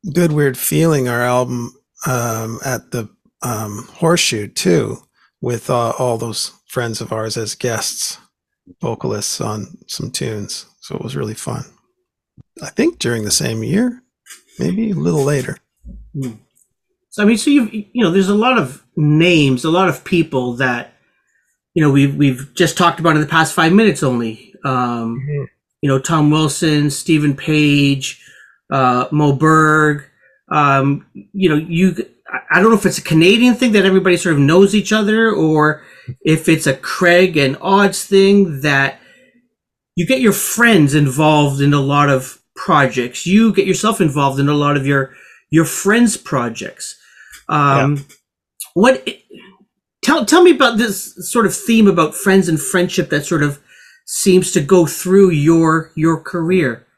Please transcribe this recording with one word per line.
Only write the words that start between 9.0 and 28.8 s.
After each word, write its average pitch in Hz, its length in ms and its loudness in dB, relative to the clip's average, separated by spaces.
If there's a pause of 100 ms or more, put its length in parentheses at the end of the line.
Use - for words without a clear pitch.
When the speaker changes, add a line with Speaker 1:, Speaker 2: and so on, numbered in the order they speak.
Speaker 1:
on 107 360 -10 (100)
some - 240 -12
tunes. - 540 -10 (160)
So - 140 -14
it - 60 -12
was - 140 -12
really 110 180 -8
fun. - 300 -10 (1000)
I 147 80 -14
think 330 300 -4
during 117 240 -4
the 104 80 -6
same 113 320 -4
year, 226 400 -2 (560)
maybe 208 320 -4
a 180 40 -4
little 156 280 -2
later. 139 340 -4 (560)
Speaker 2:
Hmm. 131 180 -8 (760)
So, 208 140 -4
I - 20 2
mean, 220 120 4
so 294 120 -2
you've, 277 240 2
you 214 140 -10 (160)
know, 165 80 2
there's 190 180 2
a 202 60 2
lot 240 220 2
of 143 260 -6 (140)
names, 147 680 2
a 160 80 -2
lot 180 180 2
of - 140 -8
people 135 520 -2
that, 123 380 -4 (840)
you 165 60 0
know, 151 80 4
we've, 139 260 2
we've 135 400 -2
just 165 220 0
talked 170 220 2
about 160 160 2
in 151 60 2
the 147 60 -4
past 160 260 0
five 165 200 2
minutes 202 300 4
only. 117 500 -4 (120)
Um, 120 560 -4
Speaker 1:
Mm-hmm. 143 220 -8 (380)
Speaker 2:
you 143 80 0
know, 135 100 2
Tom 151 300 0
Wilson, 151 600 0
Stephen 147 480 0
Page, 143 840 0 (480)
uh, 127 420 0